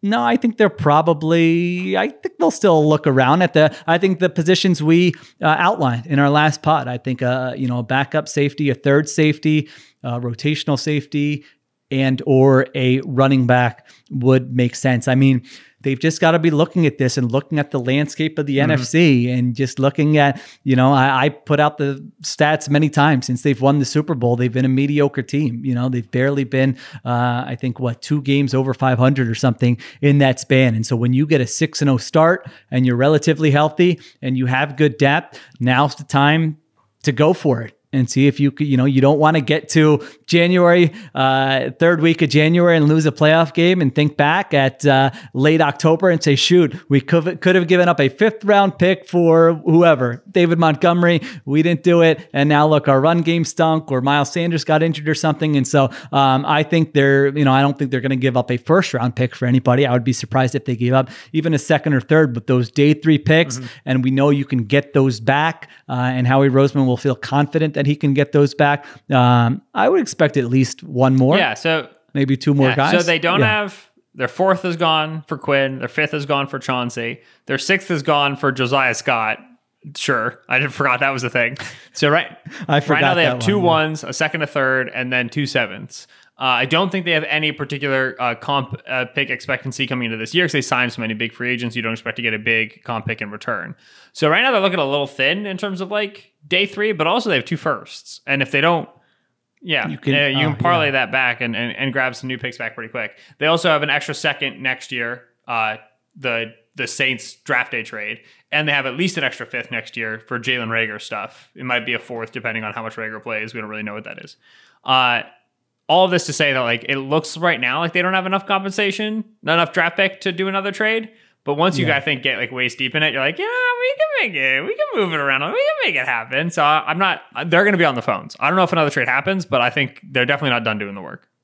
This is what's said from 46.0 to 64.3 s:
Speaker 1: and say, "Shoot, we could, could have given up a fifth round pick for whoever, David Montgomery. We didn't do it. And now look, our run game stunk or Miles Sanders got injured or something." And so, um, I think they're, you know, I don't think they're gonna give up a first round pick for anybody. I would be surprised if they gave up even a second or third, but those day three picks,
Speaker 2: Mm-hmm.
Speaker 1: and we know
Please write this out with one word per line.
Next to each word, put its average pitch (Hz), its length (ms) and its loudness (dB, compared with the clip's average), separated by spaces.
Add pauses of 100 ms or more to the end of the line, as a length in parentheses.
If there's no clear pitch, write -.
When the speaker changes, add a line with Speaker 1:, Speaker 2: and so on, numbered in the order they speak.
Speaker 1:
and 165 120 2
say, 143 140 2
"Shoot, 175 400 4 (140)
we 143 100 4
could, 165 400 -2
could 180 160 2
have 175 140 2
given 180 180 4
up 170 140 2
a 135 80 4
fifth 220 340 -2
round 202 340 4
pick 185 300 0
for 165 560 4
whoever, 156 680 4
David 170 300 2
Montgomery. 170 640 2 (240)
We 147 160 0
didn't 170 220 0
do 170 180 6
it. 165 320 2
And 143 160 0
now 147 180 4
look, 151 220 2
our 135 100 6
run 165 220 2
game 165 240 0
stunk 160 440 -2
or 131 120 -2
Miles 143 280 0
Sanders 170 360 -4
got 156 180 2
injured 156 240 -4
or 156 80 0
something." 156 400 0
And 131 100 2
so, 135 240 2 (220)
um, 135 340 2
I 151 180 2
think 160 320 0
they're, 139 320 4 (100)
you 147 80 2
know, 135 80 4
I 135 80 4
don't 139 180 0
think 135 120 -2
they're 127 100 -2
gonna 135 160 -2
give 127 180 0
up 123 160 0
a 123 60 -2
first 170 360 0
round 120 220 -2
pick 127 180 -2
for - 120 -6
anybody. 127 400 2
I 123 80 0
would 123 100 0
be 127 80 -2
surprised 131 420 -2
if 131 120 -4
they 127 100 -4
gave 120 160 -2
up 131 180 2 (220)
even 156 220 0
a 143 60 0
second 156 340 0
or 127 80 2
third, 151 320 2
but 117 140 -8
those 123 240 2
day 147 220 4
three 151 260 2
picks, 156 380 2
Speaker 2:
Mm-hmm. 127 80 -12 (200)
Speaker 1:
and 131 180 0
we 127 80 0
know 139 200 4